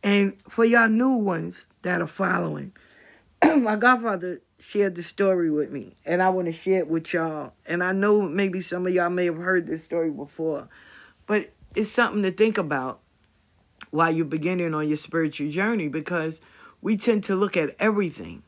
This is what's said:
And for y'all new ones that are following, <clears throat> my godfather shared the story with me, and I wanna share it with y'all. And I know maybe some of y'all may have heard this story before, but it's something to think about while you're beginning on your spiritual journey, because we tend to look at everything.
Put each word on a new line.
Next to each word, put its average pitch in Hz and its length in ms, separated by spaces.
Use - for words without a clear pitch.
And 202 360
for - 160
y'all 233 240
new 247 280
ones 180 520
that 180 200
are 156 60
following, 175 640
<clears throat> - 20
my 254 320
godfather 214 640
shared 196 360
the 170 80
story 185 460
with 151 220
me, 135 240
and 180 160
I 185 80
wanna 185 220
share 185 280
it 160 80
with 165 260
y'all. 156 400
And 175 160
I 180 120
know 208 280
maybe 190 400
some 180 240
of 185 80
y'all 175 160
may 180 160
have 165 120
heard 175 300
this 160 160
story 165 280
before, 147 560
but 214 260
it's 208 140
something 208 340
to 190 80
think 214 260
about 143 420
while 165 200
you're 160 140
beginning 160 480
on 151 140
your 151 100
spiritual 151 520
journey, 190 380
because 160 540
we 214 160
tend 208 280
to 196 100
look 196 200
at 156 240
everything. 160 680